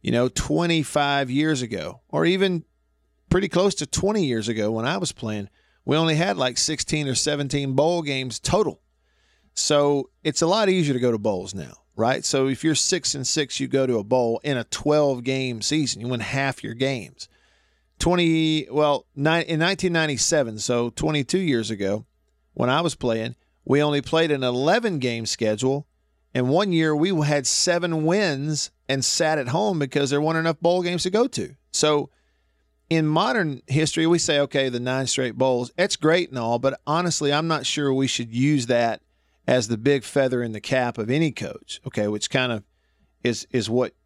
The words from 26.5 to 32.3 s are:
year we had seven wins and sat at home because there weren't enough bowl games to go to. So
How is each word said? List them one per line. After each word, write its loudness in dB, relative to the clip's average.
year 2
we 2
had 0
seven 0
wins 0
and 0
sat 0
at -4
home 0
because 0
there 2
weren't 0
enough 0
bowl 2
games -2
to -2
go 2
to. -8
So 2